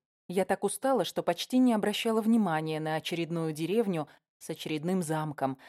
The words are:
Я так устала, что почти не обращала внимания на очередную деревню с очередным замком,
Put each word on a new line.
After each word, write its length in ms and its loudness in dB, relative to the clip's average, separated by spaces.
Я 180 0
так 180 0
устала, 400 2
что 180 -4
почти 360 0
не 160 6
обращала 480 0
внимания 580 2
на 140 -2
очередную 580 -2
деревню 560 -2
с 100 -20
очередным 540 -2
замком, 560 -2